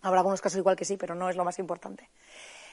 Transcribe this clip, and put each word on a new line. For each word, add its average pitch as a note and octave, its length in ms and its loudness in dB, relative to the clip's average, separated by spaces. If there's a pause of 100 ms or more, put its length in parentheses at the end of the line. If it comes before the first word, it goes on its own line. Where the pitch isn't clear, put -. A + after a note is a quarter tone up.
Habrá F#3 200 4
algunos F#3+ 200 2
casos F#3+ 180 0
igual F#3 180 4
que F3+ 80 -6
sí, G3 120 -4
pero F3 180 -6
no F#3 140 -2
es F3+ 80 -2
lo F3+ 80 0
más F3 140 -4
importante. F3 500 -8 (640)